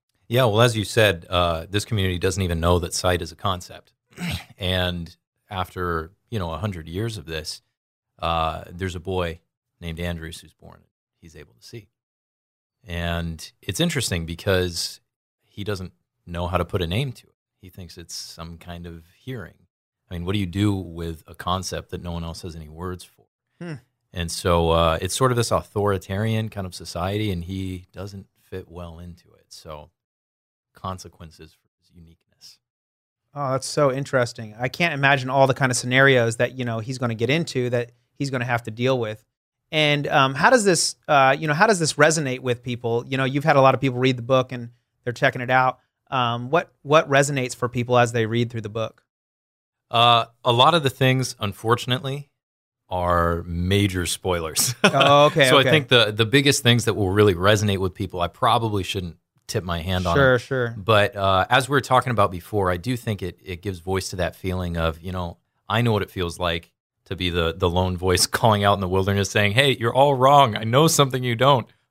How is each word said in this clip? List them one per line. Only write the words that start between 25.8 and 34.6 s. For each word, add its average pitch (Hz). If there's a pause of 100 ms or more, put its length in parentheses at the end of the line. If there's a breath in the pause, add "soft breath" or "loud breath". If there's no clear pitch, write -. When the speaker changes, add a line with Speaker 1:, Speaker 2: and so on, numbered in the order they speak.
Speaker 1:
kind 95
of 87
society, 98
and 85
he 92
doesn't 98 (120)
fit -
well 82
into 87
it. -
So, 78 (840)
consequences 85
for - (120)
his -
uniqueness. - (720)
Speaker 2:
Oh, 143
that's 131
so 147
interesting. 123